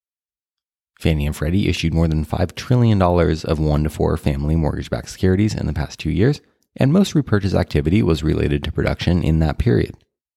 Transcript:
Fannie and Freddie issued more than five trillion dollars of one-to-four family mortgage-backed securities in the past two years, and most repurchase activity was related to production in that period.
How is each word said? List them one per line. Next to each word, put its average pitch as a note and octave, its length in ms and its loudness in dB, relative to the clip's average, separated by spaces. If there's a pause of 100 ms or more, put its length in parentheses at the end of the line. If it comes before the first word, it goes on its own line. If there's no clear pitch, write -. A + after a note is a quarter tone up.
(1000)
Fannie D2+ 260 0
and D2+ 100 -2
Freddie E2+ 340 0
issued E2 260 -2
more E2 120 2
than D#2 160 0
five - 300 -4
trillion A#2+ 460 2
dollars F2 440 2
of D2+ 140 -2
one-to-four D2+ 600 0
family D2 380 -2
mortgage-backed - 540 -4
securities G2 460 0
in C2+ 100 -6
the D2+ 80 -4
past - 240 -6
two D#2 140 -6
years, A2 280 0 (360)
and C3+ 180 2
most G3 220 2
repurchase G2 400 0
activity F2 480 2
was D#2+ 180 2
related D2+ 420 0
to - 80 -6
production - 520 0
in D#2+ 160 2
that D#2 180 0
period. - 380 0 (420)